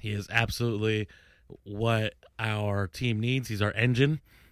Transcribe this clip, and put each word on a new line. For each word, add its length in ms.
He 120
is 180
absolutely 800
what 500
our 480
team 340
needs. 280
He's 140
our 100
engine. 480